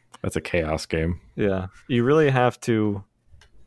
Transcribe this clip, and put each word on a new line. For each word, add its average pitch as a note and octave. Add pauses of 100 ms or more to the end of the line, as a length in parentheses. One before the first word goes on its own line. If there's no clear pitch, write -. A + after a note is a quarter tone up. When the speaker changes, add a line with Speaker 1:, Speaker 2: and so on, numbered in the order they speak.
(220)
Speaker 1:
That's -
a E2+
chaos D#2+
game. E2 (160)
Speaker 2:
Yeah. F#2+ (220)
You A#2+
really D3
have B2
to G#2+ (640)